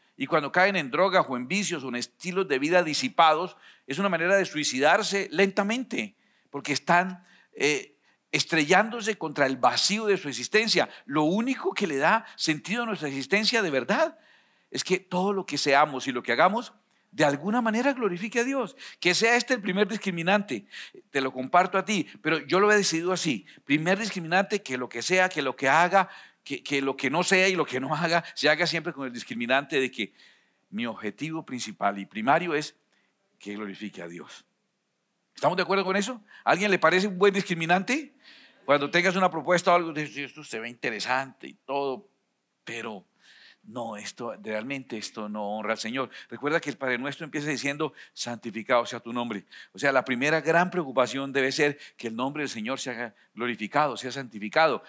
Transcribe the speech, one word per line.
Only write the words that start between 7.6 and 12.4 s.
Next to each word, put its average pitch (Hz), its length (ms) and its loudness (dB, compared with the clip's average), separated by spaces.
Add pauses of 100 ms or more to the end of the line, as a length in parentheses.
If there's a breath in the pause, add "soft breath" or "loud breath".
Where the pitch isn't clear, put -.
estrellándose 190 840 2
contra 147 300 0
el 131 100 -2
vacío 127 500 2
de 196 100 4
su 147 120 -8
existencia. 143 600 0 (180 loud breath)
Lo 151 160 2
único 233 500 0
que 202 140 0
le 147 100 -2
da 190 380 2
sentido 170 480 -2